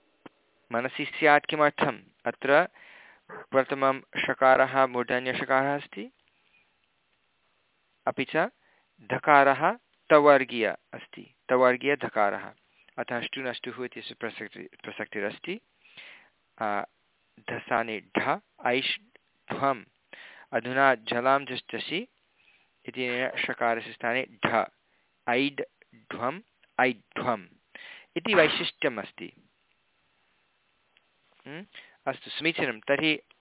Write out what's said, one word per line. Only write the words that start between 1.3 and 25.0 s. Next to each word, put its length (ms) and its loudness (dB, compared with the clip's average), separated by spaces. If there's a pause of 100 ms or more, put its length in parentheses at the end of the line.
किमर्थम्? 520 0 (260)
अत्र 440 2 (640)
प्रथमं 720 0
शकारः 840 2
मूर्धन्यशकारः 880 -2
अस्ति, 360 -12 (2000)
अपि 180 -4
च 120 -6 (640)
धकारः 800 4 (320)
तवर्गीय 560 6 (260)
अस्ति, 420 -18 (140)
तवर्गीयधकारः, 1040 0 (460)
अतः 220 -6
ष्टुनष्टुः 640 -8
इत्यस्य 300 -12
प्रसक्ति-, 680 -14
प्रसक्तिरस्ति। 800 -8 (960)
अ, 240 -2 (680)
धसाने 520 -4 (160)
ढ, 200 -2 (280)
ऐष् 320 0 (540)
ध्वम्, 320 -2 (680)
अधुना 420 2
जलां 500 0
जष्टसि 640 -8 (800)
इति 440 -4 (120)
षकारस्य 500 -2
स्थाने 340 -4 (200)
ढ, 180 4 (640)